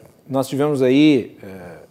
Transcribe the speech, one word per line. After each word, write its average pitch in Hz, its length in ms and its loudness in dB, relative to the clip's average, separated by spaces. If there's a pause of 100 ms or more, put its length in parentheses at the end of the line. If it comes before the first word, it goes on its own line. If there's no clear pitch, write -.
(280)
nós 131 200 -4
tivemos 143 340 -2
aí, 135 600 2
eh, 95 360 -18 (140)